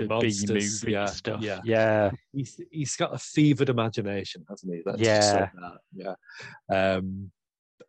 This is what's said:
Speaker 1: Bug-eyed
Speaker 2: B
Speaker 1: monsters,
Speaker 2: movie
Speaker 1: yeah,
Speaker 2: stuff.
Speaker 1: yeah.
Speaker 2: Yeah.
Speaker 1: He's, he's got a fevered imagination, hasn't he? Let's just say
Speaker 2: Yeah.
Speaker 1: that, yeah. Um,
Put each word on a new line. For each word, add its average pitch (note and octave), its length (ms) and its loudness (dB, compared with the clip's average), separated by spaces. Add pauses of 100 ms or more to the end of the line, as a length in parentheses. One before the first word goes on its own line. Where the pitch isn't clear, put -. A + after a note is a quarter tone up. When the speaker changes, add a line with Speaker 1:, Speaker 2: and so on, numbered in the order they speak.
Speaker 1:
Bug-eyed - 20 -4
Speaker 2:
B A2 60 0
Speaker 1:
monsters, G#2 680 0
Speaker 2:
movie A2 80 0
Speaker 1:
yeah, G2+ 140 0
Speaker 2:
stuff. G#2+ 340 -6
Speaker 1:
yeah. G2+ 240 -6
Speaker 2:
Yeah. A2 460 4 (220)
Speaker 1:
He's, C#3 280 -8 (100)
he's D3+ 260 -6
got E3+ 180 -2
a - 40 -4
fevered C#3+ 520 2
imagination, G2+ 800 -2
hasn't F#2+ 260 -10
he? E2+ 100 -8
Let's G2+ 160 -4
just G#2+ 320 6
say G2+ 60 4
Speaker 2:
Yeah. G2 100 2 (460)
Speaker 1:
that, F#2 220 -10 (540)
yeah. F#2+ 260 2
Um, F#2+ 340 -6 (580)